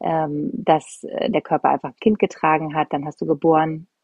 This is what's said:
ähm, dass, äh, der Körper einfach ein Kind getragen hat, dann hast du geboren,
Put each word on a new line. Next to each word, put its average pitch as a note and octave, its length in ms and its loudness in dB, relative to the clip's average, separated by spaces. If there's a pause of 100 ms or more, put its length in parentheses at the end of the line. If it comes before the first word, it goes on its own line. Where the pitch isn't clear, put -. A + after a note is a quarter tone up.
ähm, D3+ 500 -2
dass, - 520 0
äh, - 260 -4
der D#3+ 100 0
Körper D3+ 300 0
einfach C#3 200 -2
ein - 100 -18
Kind G#3+ 180 2
getragen D#3 560 0
hat, D3+ 180 -2
dann C#3+ 140 -2
hast D3+ 160 -8
du E3 40 -6
geboren, D#3+ 600 2 (180)